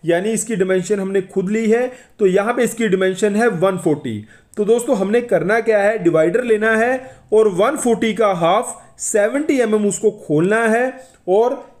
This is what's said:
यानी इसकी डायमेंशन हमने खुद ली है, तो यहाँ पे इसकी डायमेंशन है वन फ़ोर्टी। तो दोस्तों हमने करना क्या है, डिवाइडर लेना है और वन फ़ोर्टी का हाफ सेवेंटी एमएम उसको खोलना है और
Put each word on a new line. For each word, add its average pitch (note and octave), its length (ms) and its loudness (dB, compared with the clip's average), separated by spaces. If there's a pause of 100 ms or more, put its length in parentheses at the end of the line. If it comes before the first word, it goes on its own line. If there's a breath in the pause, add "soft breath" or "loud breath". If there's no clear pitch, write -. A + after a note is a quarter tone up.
यानी F3 260 0
इसकी A3 240 -4
डायमेंशन F#3+ 440 0
हमने F#3+ 240 -2
खुद F#3+ 260 -4
ली A3 200 -2
है, B3 220 0 (280 loud breath)
तो G#3+ 80 2
यहाँ G3+ 260 0
पे B3 100 0
इसकी A3+ 240 -2
डायमेंशन F#3+ 480 0
है A#3+ 140 2
वन F#3 280 0
फ़ोर्टी। C#3 460 -4 (340 soft breath)
तो G#3 80 -2
दोस्तों A#3 320 2
हमने G#3 240 0
करना G#3 380 0
क्या A3 220 0
है, G#3+ 160 2
डिवाइडर E3+ 460 2
लेना A3 320 0
है B3+ 360 -2 (220 loud breath)
और A3 160 4
वन G#3+ 280 0
फ़ोर्टी A3+ 360 0
का G#3+ 200 2
हाफ F3+ 440 0 (220 loud breath)
सेवेंटी B3+ 600 0
एमएम G#3+ 280 2
उसको G3+ 320 0
खोलना F#3 460 0
है A#3+ 280 0 (360 loud breath)
और A#3+ 340 2 (160)